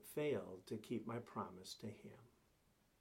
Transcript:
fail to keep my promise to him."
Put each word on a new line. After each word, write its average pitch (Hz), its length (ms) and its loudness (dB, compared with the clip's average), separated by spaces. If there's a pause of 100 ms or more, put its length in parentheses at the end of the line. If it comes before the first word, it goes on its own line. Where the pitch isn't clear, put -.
(140)
fail 101 520 4
to 113 100 0
keep 110 300 0
my 117 120 2
promise 92 580 -4
to 110 120 -6
him." - 300 -10 (840)